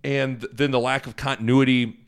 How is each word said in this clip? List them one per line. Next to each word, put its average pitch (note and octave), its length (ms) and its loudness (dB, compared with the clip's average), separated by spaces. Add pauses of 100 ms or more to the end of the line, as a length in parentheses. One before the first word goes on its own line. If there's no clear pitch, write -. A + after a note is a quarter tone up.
And C3+ 380 -4 (120)
then C#3 180 0
the B2+ 80 2
lack C3 280 -2
of A#2 80 -14
continuity B2+ 920 2